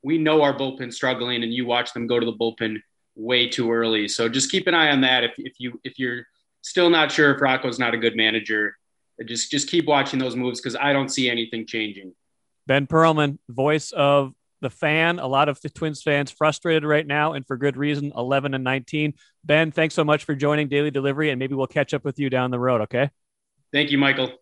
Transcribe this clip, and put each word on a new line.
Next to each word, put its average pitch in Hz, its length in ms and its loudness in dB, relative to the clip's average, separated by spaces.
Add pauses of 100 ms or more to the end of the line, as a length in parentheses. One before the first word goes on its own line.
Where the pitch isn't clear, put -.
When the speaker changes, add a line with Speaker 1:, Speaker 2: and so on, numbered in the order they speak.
Speaker 1:
We 156 160 0
know 156 240 4
our 139 140 4
bullpen's 131 400 -6
struggling, 120 460 -2
and 117 100 -4
you 123 140 -4
watch 120 280 -2
them 120 120 -6
go 120 140 2
to 117 60 0
the 110 100 -4
bullpen 113 400 -4 (400)
way 123 320 0
too 117 240 -2
early. 113 340 0
So 117 220 -2
just 131 220 -2
keep 190 160 0
an 175 80 2
eye 156 160 4
on 135 100 2
that. 127 240 2
If, 117 140 -4
if - 200 -12
you, 120 240 -10
if 127 160 -14
you're 120 260 -6 (380)
still 175 280 2
not 156 200 2
sure 143 240 4
if 139 60 -4
Rocco's 131 380 0
not 117 160 0
a 113 40 -2
good 110 180 0
manager, 110 600 0 (480)
just, 113 260 -6
just 143 180 -2
keep 165 180 0
watching 139 320 2
those 127 180 -2
moves 123 240 -4
'cause 117 160 -8
I 139 160 0
don't 139 160 2
see 127 220 0
anything 113 360 -4
changing. 98 460 -8 (540)
Speaker 2:
Ben 139 200 2
Perlman, 156 520 4 (100)
voice 143 440 -2
of 143 400 2 (280)
the 131 100 -4
fan. 165 480 0
A 135 80 -6
lot 135 220 2
of 139 120 -4
the 151 100 -10
Twins 156 320 -8
fans 143 280 0
frustrated 156 540 0
right 151 220 2
now, 151 260 0
and 135 140 -10
for 131 100 -4
good 135 200 0
reason, 143 400 -2
eleven 135 380 0
and 131 80 -4
nineteen. 135 520 -2 (280)
Ben, 156 300 2
thanks 160 220 0
so 160 100 2
much 151 200 2
for 147 120 -2
joining 147 320 0
Daily 143 240 0
Delivery, 139 380 0
and 127 100 -2
maybe 135 160 -4
we'll 135 100 0
catch - 260 -2
up 147 120 -4
with 143 160 -6
you 139 100 0
down 127 220 0
the 123 80 -2
road, 123 220 2
okay? 127 280 0 (640)
Speaker 1:
Thank 143 160 2
you, 143 80 2
Michael. 135 440 2